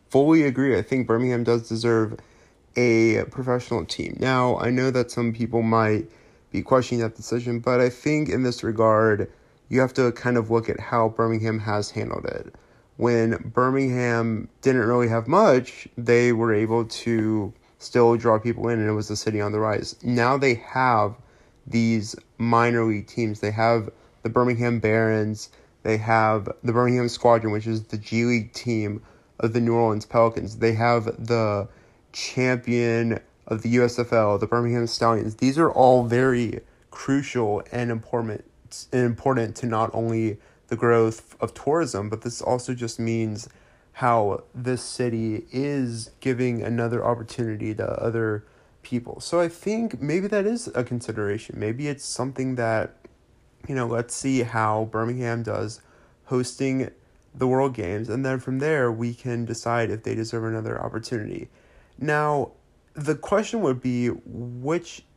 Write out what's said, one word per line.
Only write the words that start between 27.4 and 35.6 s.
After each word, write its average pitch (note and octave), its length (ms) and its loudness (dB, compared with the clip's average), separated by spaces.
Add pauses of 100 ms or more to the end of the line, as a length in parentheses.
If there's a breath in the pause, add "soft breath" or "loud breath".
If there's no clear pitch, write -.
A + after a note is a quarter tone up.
which G#2+ 140 -4
is A2 180 -4
the - 120 -8
G A#2 280 0
League A#2+ 260 0
team G#2+ 500 -4 (380 soft breath)
of A2+ 140 0
the A#2+ 80 2
New A#2 140 2
Orleans A2 300 2
Pelicans. G2+ 520 0
They A2+ 160 2
have A#2 320 2 (200)
the G#2+ 440 0 (420 soft breath)
champion A#2+ 1120 0 (260)
of A2 140 -4
the A2+ 80 -2
U A#2+ 160 4
S A#2+ 120 0
F A2+ 140 -2
L, G#2+ 260 4
the G#2+ 80 -2
Birmingham A#2+ 420 0
Stallions. A2 480 0
These C3 220 0
are E3 140 4